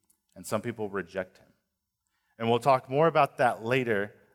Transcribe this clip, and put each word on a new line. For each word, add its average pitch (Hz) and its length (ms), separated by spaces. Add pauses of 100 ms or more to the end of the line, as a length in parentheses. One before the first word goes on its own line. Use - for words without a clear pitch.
(360)
and 92 100
some 107 160
people 113 280
reject 95 480
him. - 160 (840)
And 113 120
we'll 120 100
talk 127 300
more 147 180
about 151 300
that 110 260
later, 113 500 (220)